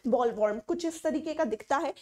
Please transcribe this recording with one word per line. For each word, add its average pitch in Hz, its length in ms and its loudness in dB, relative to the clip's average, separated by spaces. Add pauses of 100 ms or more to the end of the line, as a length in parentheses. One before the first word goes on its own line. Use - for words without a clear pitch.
बॉलवर्म, 220 540 2
कुछ 349 240 -2
इस 330 180 -4
तरीके 311 320 -2
का 320 100 0
दिखता 220 320 -2
है, 294 260 -2